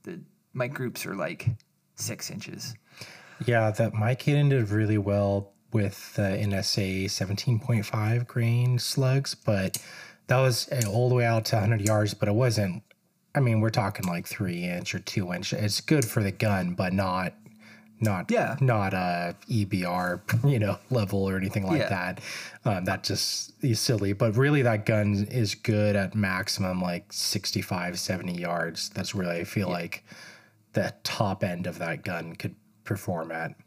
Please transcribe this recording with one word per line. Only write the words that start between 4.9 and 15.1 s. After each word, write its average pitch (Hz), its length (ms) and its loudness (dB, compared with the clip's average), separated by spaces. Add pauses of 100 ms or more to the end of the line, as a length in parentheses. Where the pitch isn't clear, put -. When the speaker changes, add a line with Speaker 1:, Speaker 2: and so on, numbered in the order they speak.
Speaker 2:
well 101 540 2 (220)
with 101 420 -2
the 101 140 2
N 101 240 0
S 95 240 0
A 95 320 0
seventeen 104 500 0
point 107 260 0
five 113 400 0
grain 120 540 2
slugs, 135 560 0
but 95 420 0 (500)
that 127 100 4
was, 131 340 2
uh, 120 160 0
all 117 220 2
the 123 60 4
way 120 100 4
out 113 220 2
to 120 100 2
a - 20 4
hundred 107 220 2
yards, 107 320 2
but - 160 0
it 101 60 2
wasn't, 107 480 2 (520)
I 147 60 4
mean, 117 180 4
we're 110 100 4
talking, 101 380 0
like, 87 180 -4
three 87 380 -4
inch 90 320 -4
or 95 40 -6
two 90 340 -4